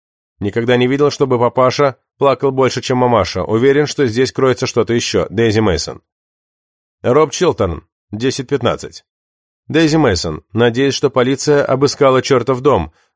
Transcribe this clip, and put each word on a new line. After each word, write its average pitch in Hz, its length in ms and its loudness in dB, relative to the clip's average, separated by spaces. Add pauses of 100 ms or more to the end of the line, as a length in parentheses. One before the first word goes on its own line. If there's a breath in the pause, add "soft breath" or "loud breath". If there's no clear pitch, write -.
(400)
Никогда 117 360 0
не 123 120 2
видел, 139 220 0
чтобы 127 280 0
папаша 127 580 0 (220)
плакал 139 320 2
больше, 131 320 0
чем 127 160 -2
мамаша. 113 460 0
Уверен, 139 420 2
что 139 200 -2
здесь 123 260 -2
кроется 127 340 0
что-то 113 260 -2
ещё. 98 380 0
Дейзи 110 300 0
Мейсон. 82 420 -2 (1000)
Роб 139 280 2
Чилтерн, 101 560 -2 (240)
десять 123 380 -4
пятнадцать. 117 560 -4 (640)
Дейзи 156 280 2
Мейсон. 95 560 -2
Надеюсь, 120 420 0
что 143 140 -2
полиция 135 560 0
обыскала 135 560 2
чёртов 127 420 0
дом. 123 300 0 (240)